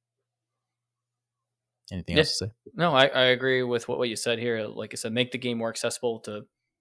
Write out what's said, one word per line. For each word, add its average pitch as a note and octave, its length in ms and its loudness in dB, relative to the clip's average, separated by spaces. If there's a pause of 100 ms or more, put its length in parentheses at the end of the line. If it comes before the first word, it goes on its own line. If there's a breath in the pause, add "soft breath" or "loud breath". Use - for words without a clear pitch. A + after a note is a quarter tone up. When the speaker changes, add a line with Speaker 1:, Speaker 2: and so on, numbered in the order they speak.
(1900)
Speaker 1:
Anything F2 240 -4
Speaker 2:
Yeah. D3+ 60 6
Speaker 1:
else - 160 -2
to - 100 -4
say? G#2+ 40 -10 (240)
Speaker 2:
No, E3 180 2
I, C3+ 140 8
I C3 180 2
agree B2+ 380 4
with A#2+ 240 -2
what, B2 100 -4
what B2 120 0
you A2 60 -6
said A#2 240 -2
here. A#2 280 -2
Like G#2+ 260 -10
I - 20 -10
said, A2+ 160 -6
make A#2+ 200 2
the C3 60 -4
game B2 200 -4
more A2+ 120 -2
accessible A2+ 520 -4
to G#2 240 -10 (360)